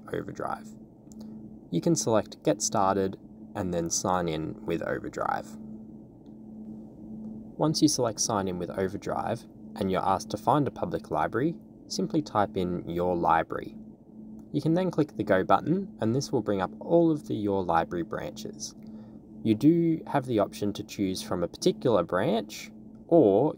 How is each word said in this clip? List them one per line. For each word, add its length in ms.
Overdrive. 560
You 120
can 120
select 500
Get 180
Started 560
and 200
then 160
Sign 360
In 380
with 160
Overdrive. 680
Once 240
you 60
select 300
Sign 300
In 100
with 120
Overdrive 760
and 140
you're 180
asked 220
to 80
find 280
a 40
public 400
library, 460
simply 340
type 340
in 320
your 260
library. 600
You 120
can 100
then 180
click 240
the 100
Go 200
button 440
and 140
this 180
will 80
bring 220
up 80
all 300
of 180
the 60
Your 280
Library 420
branches. 680
You 80
do 520
have 180
the 140
option 340
to 100
choose 380
from 220
a 60
particular 540
branch, 680
or 500